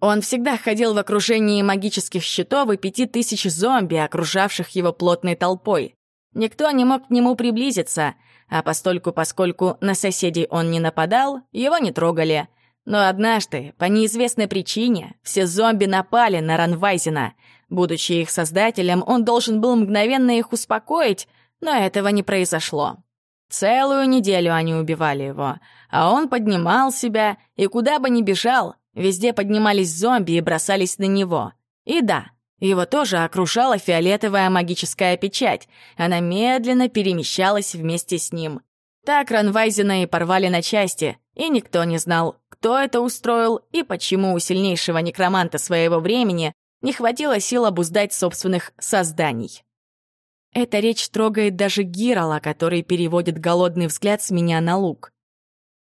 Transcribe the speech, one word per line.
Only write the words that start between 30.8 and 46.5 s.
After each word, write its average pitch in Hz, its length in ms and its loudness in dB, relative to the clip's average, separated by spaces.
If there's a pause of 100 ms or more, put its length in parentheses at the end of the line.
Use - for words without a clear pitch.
на 196 80 -2
него. 180 480 -2 (320)
И 330 160 0
да, 185 260 0 (320)
его 185 260 0
тоже 226 320 0
окружала 190 600 0
фиолетовая 190 720 2
магическая 180 680 0
печать, 196 500 -2 (300)
она 175 220 0
медленно 240 680 0
перемещалась 190 840 0
вместе 170 440 -4
с - 140 -6
ним. 160 300 -8 (440)
Так 285 260 0
Ранвайзена 208 720 2
и - 20 0
порвали 180 420 0
на 175 140 0
части, 185 560 -2 (160)
и 320 160 -4
никто 196 340 0
не 165 140 -2
знал, 165 400 -2 (120)
кто 233 280 0
это 269 240 0
устроил 233 600 0 (100)
и 330 100 0
почему 185 520 -2
у 175 60 -2
сильнейшего 180 600 -2
некроманта 175 580 -2
своего 165 420 0
времени 180 540 0 (280)